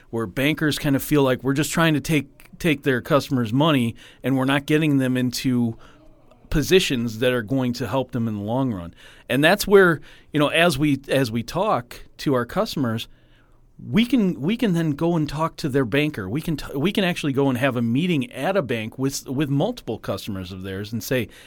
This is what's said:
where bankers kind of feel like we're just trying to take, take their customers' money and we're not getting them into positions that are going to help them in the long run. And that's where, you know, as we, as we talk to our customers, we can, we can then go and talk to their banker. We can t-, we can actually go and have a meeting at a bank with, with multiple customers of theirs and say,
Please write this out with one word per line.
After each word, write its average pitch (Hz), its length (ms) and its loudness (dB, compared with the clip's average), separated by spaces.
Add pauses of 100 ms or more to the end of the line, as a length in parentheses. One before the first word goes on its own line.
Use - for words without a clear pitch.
where 113 160 -4
bankers 139 540 0
kind 139 160 2
of 127 80 0
feel 147 180 4
like 127 220 2
we're 131 100 0
just 147 180 0
trying 165 220 2
to 143 60 0
take, - 580 -4
take 151 240 0
their 127 200 2
customers' 123 520 0
money 135 400 2 (300)
and 131 120 0
we're 131 100 0
not 143 200 0
getting 151 320 2
them 127 200 2
into 120 600 0 (720)
positions 131 720 0
that 127 120 2
are 123 120 0
going 123 300 0
to 120 140 -6
help 131 240 -2
them 113 160 -2
in 107 100 -4
the 101 60 -6
long 123 300 -2
run. 85 220 -10 (340)
And 131 140 2
that's 180 240 2
where, 190 340 6 (320)
you 151 60 0
know, 147 80 4
as 156 320 2
we, 147 280 2
as 135 240 0
we 113 120 -2
talk 170 600 -4 (120)
to 147 160 -2
our 120 120 0
customers, 127 640 -2 (680)
we 143 300 0
can, 202 340 2
we 196 160 0
can 214 160 0
then 165 180 2
go 165 240 0
and 151 140 0
talk 156 280 -4
to 151 120 -4
their 131 160 2
banker. 139 420 -2
We 131 140 -4
can 156 160 -4
t-, - 180 -10
we 147 160 0
can 202 120 0
actually 165 300 -2
go 139 160 2
and 127 100 0
have 131 160 0
a 123 80 0
meeting 139 480 0
at 175 260 -2
a 180 60 2
bank 113 340 -4
with, 135 300 -4
with 139 220 -2
multiple 143 500 -2
customers 95 520 -8
of 92 120 -10
theirs 98 280 -8
and 117 120 -6
say, 123 240 -2 (200)